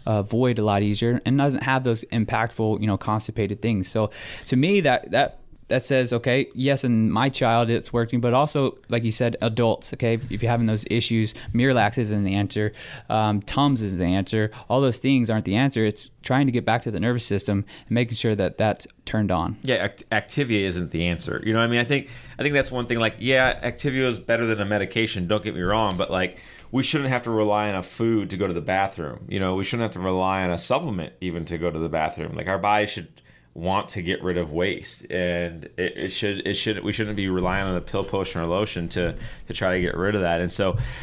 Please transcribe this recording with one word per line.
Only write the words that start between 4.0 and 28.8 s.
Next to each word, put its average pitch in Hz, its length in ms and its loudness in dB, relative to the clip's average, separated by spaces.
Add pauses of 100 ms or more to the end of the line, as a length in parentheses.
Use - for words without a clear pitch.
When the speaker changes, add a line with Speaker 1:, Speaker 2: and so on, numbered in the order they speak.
Speaker 1:
to - 80 0
me, 180 260 4
that, 135 300 2
that, 131 260 2 (300)
that 127 180 0
says, 127 260 2
okay, 123 420 2
yes, 135 300 0
in 113 260 4
my 127 200 2
child 117 400 4
it's - 240 0
working, 117 260 2
but 120 140 2
also, 139 440 2 (120)
like 117 160 0
you 113 60 0
said, 117 300 0
adults, 113 520 0
okay, 117 220 0
if, 113 140 -4
if - 140 -4
you're 117 80 2
having 117 140 2
those 110 260 2
issues, 110 420 2 (200)
Miralax 120 440 4
isn't 104 280 0
the 95 100 2
answer, 104 380 0 (360)
um, 107 340 2
Tums 139 380 2
is 95 160 -2
the 90 60 0
answer, 98 480 2 (180)
all 127 120 2
those 127 160 2
things 131 320 2
aren't 110 160 0
the 95 100 0
answer. 120 300 2
It's - 240 -2 (140)
trying 139 240 2
to 123 40 2
get 117 140 0
back 113 160 2
to 117 100 -4
the 90 80 -2
nervous 120 260 0
system 101 380 0 (240)
and - 40 -4
making 117 240 0
sure 110 200 0
that 95 220 0
that's 107 280 0 (200)
turned 104 260 0
on. 85 300 -2
Speaker 2:
Yeah, 127 140 0
act-, 101 340 -4
Activia 110 540 0
isn't 87 280 -2
the 85 160 0
answer. - 380 -4
You 110 80 0
know 113 60 2
what 117 60 4
I 117 40 2
mean? 120 100 2
I 120 60 0
think, 139 240 -2 (280)
I 117 60 -4
think 143 100 0
that's 135 180 2
one 123 160 -4
thing, 117 120 0
like, 110 200 0
yeah, 131 460 2
Activia 131 420 -2
is 117 100 0
better 117 280 0
than 110 140 0
a 101 60 -2
medication, 101 600 -2
don't 87 160 0
get 98 140 -6
me 87 60 -6
wrong, 101 340 2
but, 95 160 -2
like, 92 260 -2 (360)
we 131 100 0
shouldn't 139 280 0
have 123 120 0
to 117 80 -4
rely 107 380 2
on 98 60 -2
a 90 80 -4
food 110 480 0
to 101 40 -6
go 98 100 -2
to 90 80 0
the 82 60 -4
bathroom. 92 720 -2